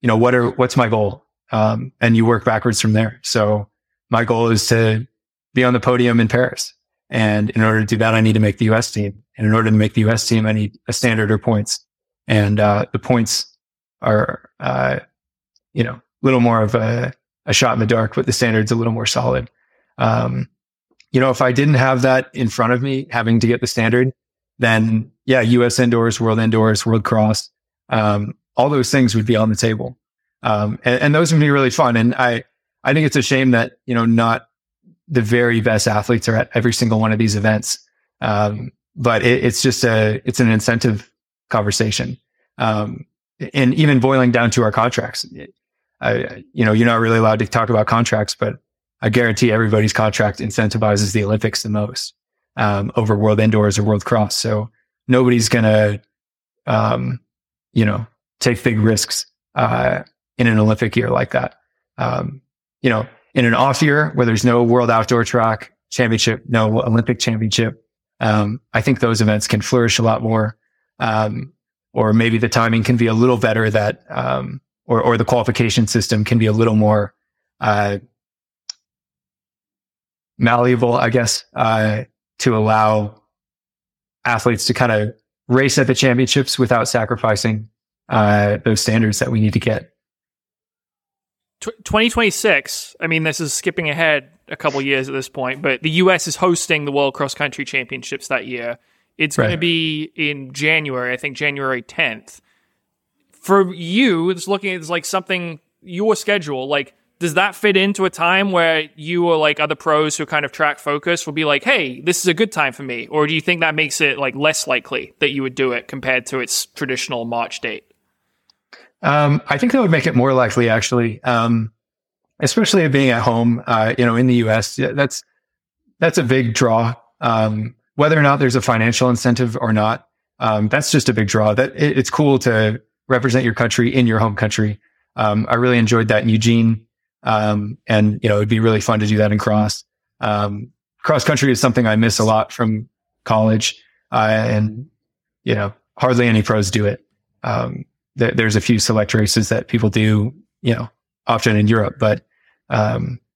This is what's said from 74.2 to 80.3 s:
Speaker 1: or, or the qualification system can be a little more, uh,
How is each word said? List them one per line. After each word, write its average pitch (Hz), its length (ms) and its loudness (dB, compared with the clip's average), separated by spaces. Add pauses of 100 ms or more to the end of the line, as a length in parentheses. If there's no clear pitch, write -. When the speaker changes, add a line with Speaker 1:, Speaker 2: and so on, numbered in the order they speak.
Speaker 1:
or, 117 160 0
or 139 160 2
the 110 80 0
qualification 117 640 0
system 107 380 0
can 117 140 2
be 110 80 2
a 107 40 2
little 113 240 2
more, 107 380 2 (460)
uh, 104 400 -2 (2500)